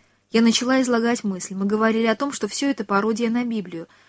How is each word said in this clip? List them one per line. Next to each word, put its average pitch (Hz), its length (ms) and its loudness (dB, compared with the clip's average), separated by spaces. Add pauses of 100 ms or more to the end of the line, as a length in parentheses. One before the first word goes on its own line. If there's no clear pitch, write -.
(320)
Я 226 100 4
начала 240 400 4
излагать 233 420 0
мысль. 190 320 -6
Мы 196 100 -2
говорили 220 420 2
о 226 100 2
том, 285 160 -2
что - 160 -4
все 277 200 -2
это 269 140 -4
пародия 208 460 0
на 240 160 -2
Библию. 180 420 -8 (220)